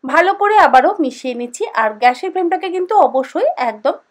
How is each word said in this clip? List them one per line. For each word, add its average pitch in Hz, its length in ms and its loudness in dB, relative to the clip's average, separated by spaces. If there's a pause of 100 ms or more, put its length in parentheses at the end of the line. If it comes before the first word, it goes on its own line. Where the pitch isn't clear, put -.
ভালো 330 360 2
করে 415 140 2 (120)
আবারও 269 240 4 (120)
মিশিয়ে 254 380 -6
নিচ্ছি, 240 220 -8 (200)
আর 214 80 0 (120)
গ্যাসের 254 300 0
ফ্লেমটাকে 370 440 -2
কিন্তু 370 180 -4 (120)
অবশ্যই 269 420 -2 (220)
একদম 214 240 -4 (160)